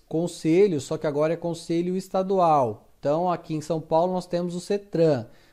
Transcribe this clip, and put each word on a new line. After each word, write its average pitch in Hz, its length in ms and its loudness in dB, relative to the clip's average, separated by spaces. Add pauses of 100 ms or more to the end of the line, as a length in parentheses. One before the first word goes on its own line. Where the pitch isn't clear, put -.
conselho, 165 760 0
só 156 160 -8
que 160 100 -4
agora 151 260 0
é 160 40 -6
conselho 170 580 -4
estadual. 180 960 0 (100)
Então, 165 320 0
aqui 165 240 -6
em 147 60 -4
São 160 200 -4
Paulo, 165 320 2
nós 180 140 -4
temos 175 260 -4
o 180 60 -6
cetran, 165 680 0 (280)